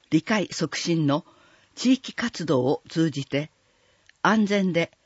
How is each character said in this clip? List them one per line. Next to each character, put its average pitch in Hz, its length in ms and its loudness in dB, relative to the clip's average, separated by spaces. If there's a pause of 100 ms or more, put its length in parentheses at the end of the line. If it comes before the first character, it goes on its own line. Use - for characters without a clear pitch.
理 160 140 2
解 214 280 -2
促 - 260 -6
進 165 280 0
の 143 180 2 (520)
地 254 180 2
域 - 220 -4
活 208 320 -6
動 135 160 2
を 131 260 0
通 165 220 0
じ 139 160 -6
て、 143 240 -4 (720)
安 208 240 4
全 190 260 0
で 170 180 -2 (140)